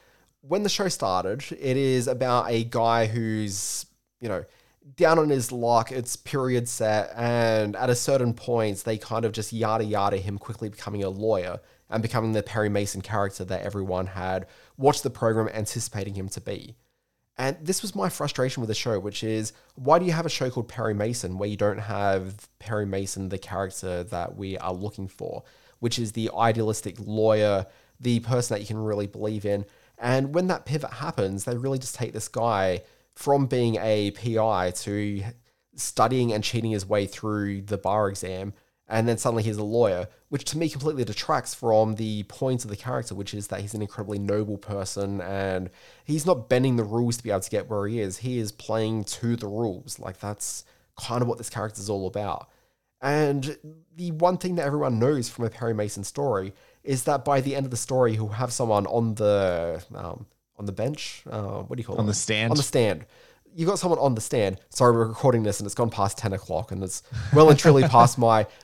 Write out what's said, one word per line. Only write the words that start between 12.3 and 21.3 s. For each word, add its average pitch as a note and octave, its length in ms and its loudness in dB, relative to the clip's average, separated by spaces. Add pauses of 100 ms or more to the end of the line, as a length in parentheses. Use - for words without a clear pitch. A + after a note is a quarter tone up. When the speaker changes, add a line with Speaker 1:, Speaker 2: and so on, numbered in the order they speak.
Speaker 1:
the G#2+ 120 0
Perry G#2+ 260 -2
Mason G2+ 320 -2
character G2 440 -4
that F#2 160 -6
everyone F#2+ 460 -4
had F#2+ 400 -6 (300)
watched - 260 2
the C3 60 0
program A2+ 400 0
anticipating G#2+ 680 -6
him F#2+ 140 -8
to - 120 -12
be. - 340 -12 (600)
And C3+ 240 -2
this F3+ 200 -2
was G3 120 -8
my G3 140 -2
frustration C3+ 540 -2
with G#2+ 80 -4
the G#2+ 60 0
show, A2+ 220 -2
which G2 260 -6
is, A2 280 -2 (240)
why C#3+ 240 4
do F#3 60 0
you E3+ 80 2
have D#3+ 120 -2
a D3+ 40 -2
show C3 200 -2
called B2 200 -6
Perry A2+ 240 -2
Mason G#2 440 -4